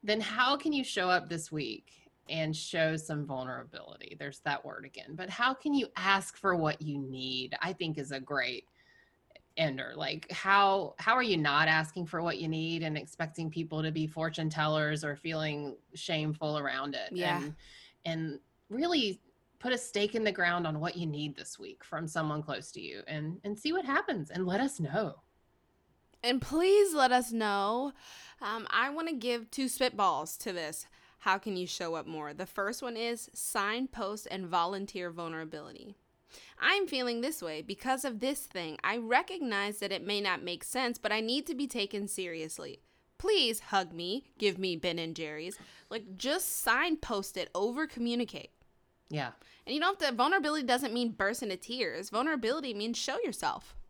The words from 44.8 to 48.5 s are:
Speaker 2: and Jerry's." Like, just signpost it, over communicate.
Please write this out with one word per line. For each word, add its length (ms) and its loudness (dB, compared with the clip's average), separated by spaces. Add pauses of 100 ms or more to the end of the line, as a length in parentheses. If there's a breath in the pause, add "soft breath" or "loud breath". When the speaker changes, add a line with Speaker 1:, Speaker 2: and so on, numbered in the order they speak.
Speaker 2:
and 160 -4
Jerry's." 420 -8 (320 loud breath)
Like, 260 -8
just 480 -2
signpost 720 0
it, 180 -4
over 320 0
communicate. 640 -2 (580)